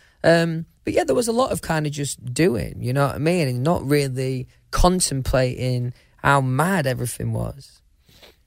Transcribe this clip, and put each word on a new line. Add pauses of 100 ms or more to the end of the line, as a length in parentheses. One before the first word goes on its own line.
(240)
Um, (180)
but
yeah,
there
was
a
lot
of
kind
of
just
doing,
you
know
what
I
mean?
And
not
really (640)
contemplating (240)
how
mad
everything
was. (640)